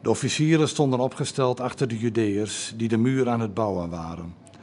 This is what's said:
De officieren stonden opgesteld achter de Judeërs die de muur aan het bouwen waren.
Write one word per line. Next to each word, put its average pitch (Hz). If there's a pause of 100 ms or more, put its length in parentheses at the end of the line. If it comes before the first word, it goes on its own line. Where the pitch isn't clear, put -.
De 107
officieren 151
stonden 131
opgesteld 127
achter 123
de 113
Judeërs 107
die 113
de 113
muur 127
aan 117
het 110
bouwen 92
waren. 85 (280)